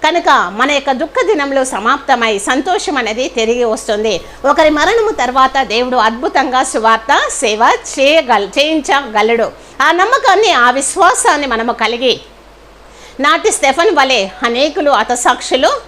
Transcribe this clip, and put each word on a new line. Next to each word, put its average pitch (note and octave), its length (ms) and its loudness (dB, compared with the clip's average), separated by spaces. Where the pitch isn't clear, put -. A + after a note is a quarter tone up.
కనుక E4+ 260 0
మన C4 120 0
యొక్క C#4 200 -2
దుఃఖ D#4 340 -2
దినంలో C#4+ 380 0
సమాప్తమై B3+ 720 0
సంతోషం D4+ 600 -2
అనేది A3+ 300 -4
తిరిగి A#3 240 0
వస్తుంది. G#3+ 580 -2
ఒకరి D4+ 240 4
మరణము G4 420 2
తర్వాత C4 400 2
దేవుడు B3+ 340 -2
అద్భుతంగా C4 680 0
సువార్త A3+ 560 0
సేవ G#3+ 200 0
చేయగల-, C4 680 2
చేయించగలడు. A#3 1080 -2
ఆ D4 100 4
నమ్మకాన్ని, G#4 600 2
ఆ B3 200 4
విశ్వాసాన్ని E4 760 0
మనము A#3 260 -2
కలిగి A#3 300 0
నాటి D#4 320 2
స్టెఫెన్ E4 440 0
వలె C4 320 2
అనేకులు C#4+ 480 0
హతసాక్షులు B3 760 0